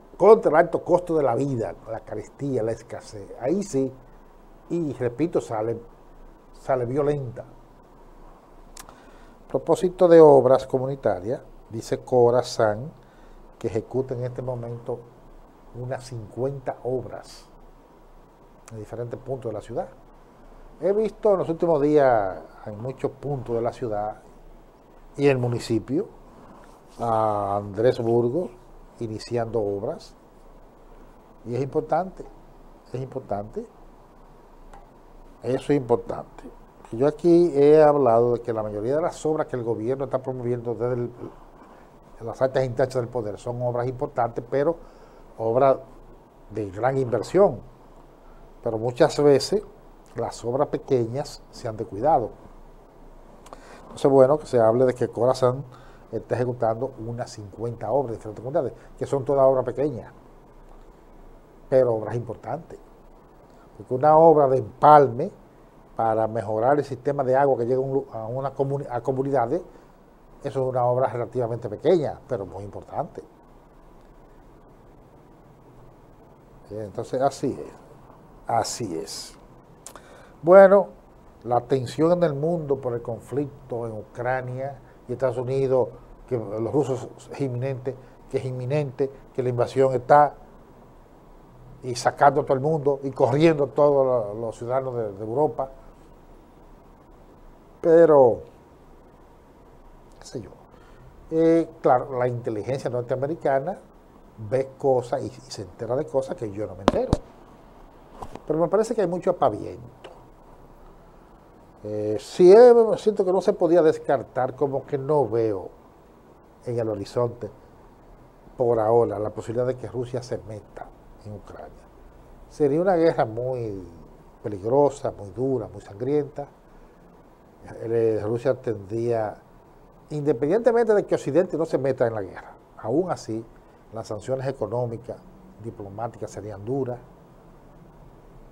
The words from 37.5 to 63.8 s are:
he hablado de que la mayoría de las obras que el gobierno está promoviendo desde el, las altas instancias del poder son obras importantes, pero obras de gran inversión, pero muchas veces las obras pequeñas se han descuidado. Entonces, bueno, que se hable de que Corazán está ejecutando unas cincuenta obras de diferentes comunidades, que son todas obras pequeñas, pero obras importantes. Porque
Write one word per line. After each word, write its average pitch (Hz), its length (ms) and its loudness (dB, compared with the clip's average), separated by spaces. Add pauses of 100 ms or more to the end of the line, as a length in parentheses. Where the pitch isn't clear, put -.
he 147 280 8
hablado 123 520 4
de 113 60 -4
que 117 120 -6
la 110 100 -4
mayoría 107 340 -4
de 160 60 -2
las - 220 -6
obras 156 220 -2
que 131 100 -8
el 120 60 -6
gobierno 117 440 -4
está 127 140 -4
promoviendo 120 540 -6
desde 120 200 -4
el, 120 180 -6 (1120)
las 113 200 -6
altas 131 220 0
instancias 127 360 -2
del 117 100 -6
poder 104 280 -6
son 120 240 -8
obras 120 240 -2
importantes, 123 640 -6
pero 143 260 0 (640)
obras 127 380 2 (760)
de 104 200 -8
gran 123 280 -2
inversión, 127 640 2 (1000)
pero 113 160 -4
muchas 127 440 0
veces 143 400 4 (540)
las 113 280 -8
obras 135 240 -2
pequeñas 131 840 -4
se - 180 -12
han 110 80 -10
descuidado. 113 540 0 (1500)
Entonces, - 280 0
bueno, 135 280 6
que - 80 -10
se 123 120 0
hable 117 280 4
de 123 80 0
que 120 140 -2
Corazán 127 560 0 (460)
está 113 260 -6
ejecutando 120 580 -4 (120)
unas 120 240 -10
cincuenta 107 600 -10
obras 127 200 -2
de 104 40 -10
diferentes 104 260 -14
comunidades, 135 300 -4 (260)
que 120 80 -6
son 135 180 -4
todas 139 200 2
obras 131 200 4
pequeñas, 127 480 -6 (1600)
pero 127 260 4
obras 110 220 -6
importantes. 117 600 -10 (1000)
Porque 117 180 -8